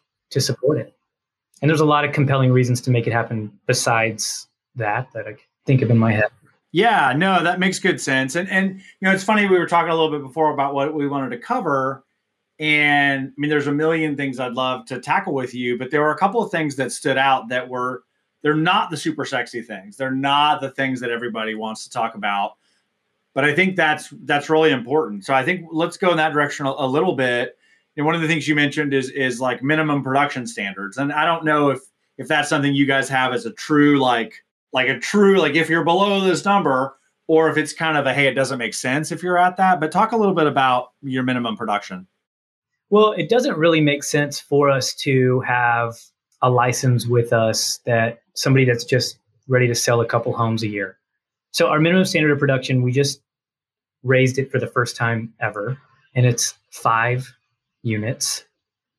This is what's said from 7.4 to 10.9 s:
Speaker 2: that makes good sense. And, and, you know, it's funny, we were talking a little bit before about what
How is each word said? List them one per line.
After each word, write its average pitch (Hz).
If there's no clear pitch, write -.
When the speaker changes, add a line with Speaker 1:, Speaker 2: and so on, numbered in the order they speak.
Speaker 2:
that 180
makes 185
good 165
sense. 131
And, 185
and, 190
you -
know, 190
it's 190
funny, 214
we 185
were 165
talking 170
a 165
little 160
bit 147
before 151
about 139
what 139